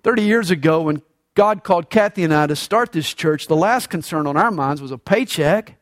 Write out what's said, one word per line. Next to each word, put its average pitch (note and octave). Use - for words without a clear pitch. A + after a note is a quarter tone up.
Thirty A#3
years G#3
ago, D#3+
when D3+
God G#3
called F3
Kathy G3+
and D#3
I D3+
to D3
start -
this D#3
church, D3+
the D#3+
last A3
concern D#3
on C#3+
our G#3+
minds C#3+
was C3
a C3
paycheck. G3